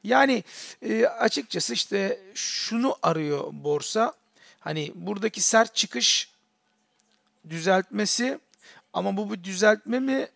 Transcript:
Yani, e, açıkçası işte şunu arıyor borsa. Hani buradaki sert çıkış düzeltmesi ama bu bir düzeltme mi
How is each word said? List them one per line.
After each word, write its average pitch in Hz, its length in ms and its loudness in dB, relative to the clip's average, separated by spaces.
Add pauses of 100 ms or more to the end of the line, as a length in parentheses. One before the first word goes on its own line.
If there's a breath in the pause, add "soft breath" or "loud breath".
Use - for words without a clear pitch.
Yani, 254 400 4 (380 loud breath)
e, 220 240 2
açıkçası 233 680 0
işte - 460 -2 (140)
şunu - 680 -2
arıyor 151 500 0
borsa. 147 640 0 (460 soft breath)
Hani 156 360 -6
buradaki 202 460 -4
sert 226 340 4
çıkış - 560 0 (1160)
düzeltmesi 196 920 0 (540 loud breath)
ama 190 240 0
bu 208 160 -4
bir 180 100 -10
düzeltme 214 560 2
mi 269 360 0